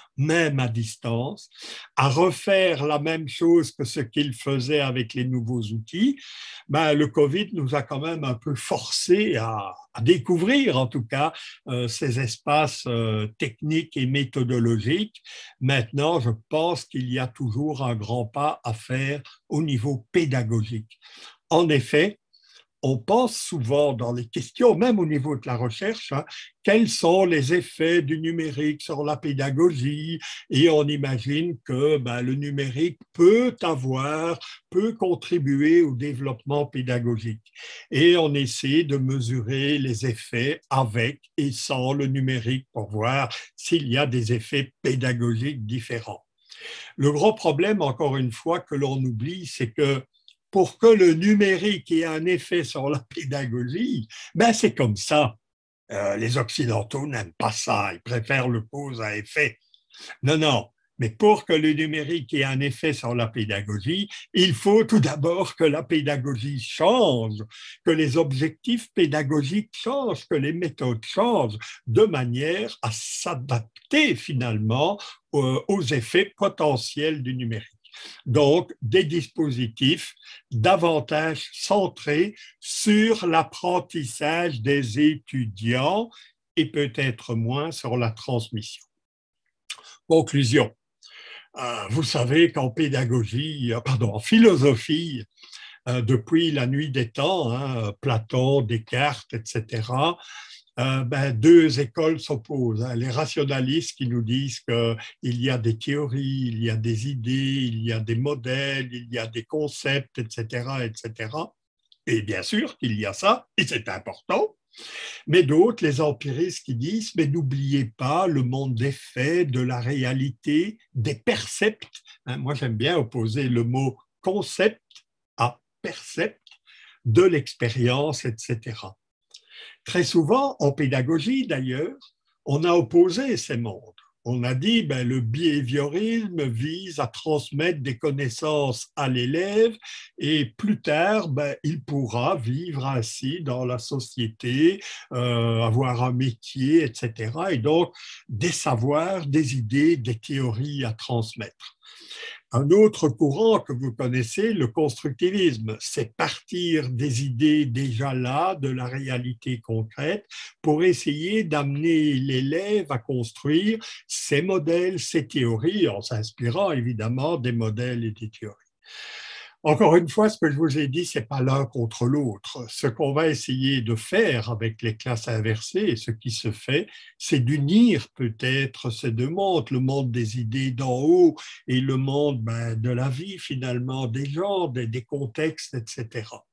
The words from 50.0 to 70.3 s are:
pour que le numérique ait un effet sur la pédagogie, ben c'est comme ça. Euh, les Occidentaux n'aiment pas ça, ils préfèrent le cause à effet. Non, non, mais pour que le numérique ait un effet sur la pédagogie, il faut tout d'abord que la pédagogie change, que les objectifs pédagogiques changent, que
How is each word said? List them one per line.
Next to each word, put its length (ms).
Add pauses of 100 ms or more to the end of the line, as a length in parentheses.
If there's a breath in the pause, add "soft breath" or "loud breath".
pour 260
que 80
le 260
numérique 800
ait 100
un 220
effet 400
sur 240
la 100
pédagogie, 1120 (260 loud breath)
ben 160
c'est 240
comme 220
ça. 400 (560)
Euh, 240
les 200
Occidentaux 680
n'aiment 300
pas 160
ça, 400
ils 80
préfèrent 480
le 140
cause 360
à 160
effet. 420 (640 loud breath)
Non, 140
non, 300 (300)
mais 120
pour 360
que 80
le 180
numérique 600
ait 100
un 160
effet 320
sur 240
la 120
pédagogie, 840 (240 loud breath)
il 200
faut 300
tout 160
d'abord 560
que 80
la 200
pédagogie 760
change, 800 (440 loud breath)
que 60
les 260
objectifs 760
pédagogiques 800
changent, 540
que 80